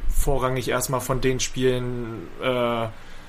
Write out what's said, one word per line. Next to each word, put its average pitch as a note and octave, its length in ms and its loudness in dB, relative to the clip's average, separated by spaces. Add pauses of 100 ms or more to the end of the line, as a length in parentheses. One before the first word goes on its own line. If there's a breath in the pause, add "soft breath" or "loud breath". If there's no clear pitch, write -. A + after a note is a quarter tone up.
(100)
vorrangig B2+ 580 2
erstmal B2+ 320 0
von B2+ 220 0
den C3 180 2
Spielen, B2 880 0 (140)
äh, A#2 460 0 (400 loud breath)